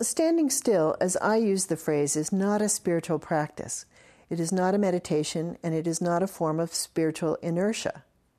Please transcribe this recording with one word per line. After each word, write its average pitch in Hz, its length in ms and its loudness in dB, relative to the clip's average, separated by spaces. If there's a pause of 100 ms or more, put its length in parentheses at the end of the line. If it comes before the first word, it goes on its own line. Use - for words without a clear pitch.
standing 330 480 2
still, 175 500 2
as 185 180 0
I 214 200 2
use 196 300 2
the 160 100 0
phrase, 147 400 0
is 156 160 -2
not 208 280 2
a 214 60 0
spiritual 165 520 -2
practice. - 640 -4 (440)
It 170 80 -4
is 170 140 -2
not 185 240 2
a - 20 2
meditation, 175 880 0
and 165 100 -2
it 160 140 -2
is 165 140 -2
not 175 200 2
a 190 60 2
form 160 320 -2
of 165 140 -2
spiritual 160 640 0
inertia. 175 680 -2 (360)